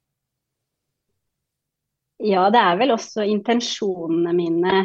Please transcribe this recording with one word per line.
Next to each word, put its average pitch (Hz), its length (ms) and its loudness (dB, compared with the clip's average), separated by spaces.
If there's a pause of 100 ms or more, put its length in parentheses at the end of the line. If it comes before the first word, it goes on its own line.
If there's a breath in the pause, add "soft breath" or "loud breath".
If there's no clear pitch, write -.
(2250)
Ja, 196 280 2
det 233 120 4
er 180 160 2
vel 190 160 0
også 220 320 -6
intensjonene 190 1080 -2
mine, 175 400 0 (120)